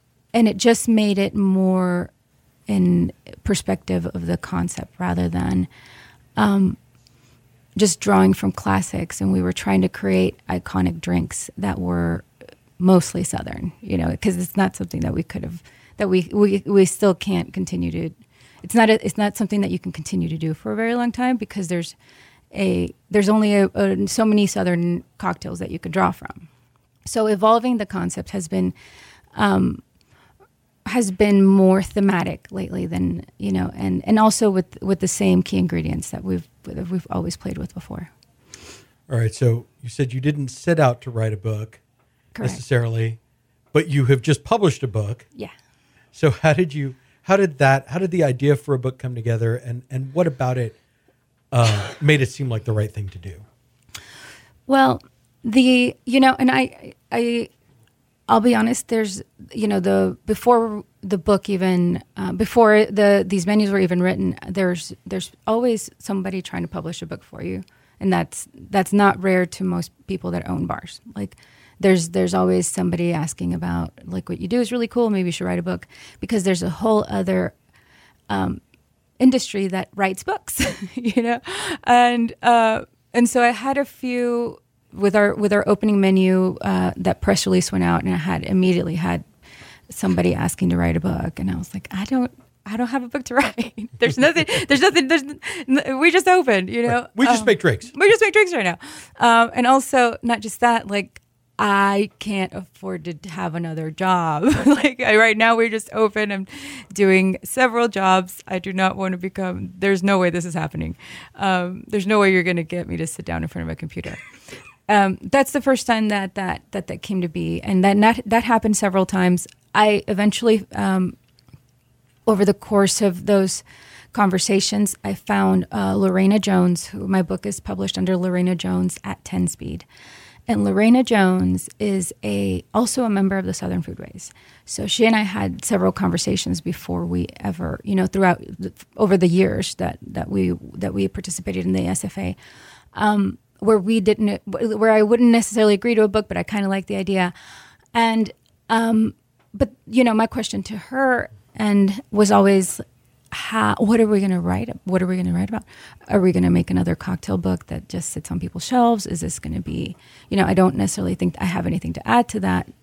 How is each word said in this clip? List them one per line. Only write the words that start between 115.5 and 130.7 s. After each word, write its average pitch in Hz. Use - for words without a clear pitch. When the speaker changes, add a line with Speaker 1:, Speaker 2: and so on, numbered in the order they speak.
Speaker 1:
the 285
first 262
time 220
that, 196
that, 185
that, 190
that 170
came 185
to 175
be. 165
And 190
that, 202
that, 226
that 226
happened 220
several 190
times. 180
I 214
eventually, 208
um, 190
over 208
the 196
course 196
of 180
those 196
conversations, 196
I 196
found, 190
uh, 196
Lorena 190
Jones, 180
who 196
my 190
book 180
is 196
published 190
under 185
Lorena 180
Jones 180
at -
ten 180
Speed. 156
And 208
Lorena 214